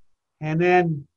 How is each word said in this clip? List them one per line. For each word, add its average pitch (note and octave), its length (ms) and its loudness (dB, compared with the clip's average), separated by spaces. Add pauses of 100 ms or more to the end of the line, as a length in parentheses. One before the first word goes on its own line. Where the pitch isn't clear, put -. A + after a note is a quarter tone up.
(400)
And D#3 180 -4
then F3 480 0 (100)